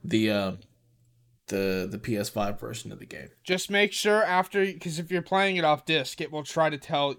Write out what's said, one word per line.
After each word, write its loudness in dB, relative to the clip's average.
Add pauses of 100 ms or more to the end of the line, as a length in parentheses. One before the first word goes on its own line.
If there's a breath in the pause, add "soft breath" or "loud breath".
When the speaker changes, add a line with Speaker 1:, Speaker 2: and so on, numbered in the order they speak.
Speaker 1:
the, 2
uh, 0 (960)
the, 0
the -8
P -4
S -4
five -2
version -10
of -14
the -18
game. -14 (140)
Speaker 2:
Just -2
make 4
sure 4
after, 2
'cause -8
if -8
you're 0
playing 2
it 2
off 2
disc, 0
it -8
will -6
try 2
to -4
tell, 0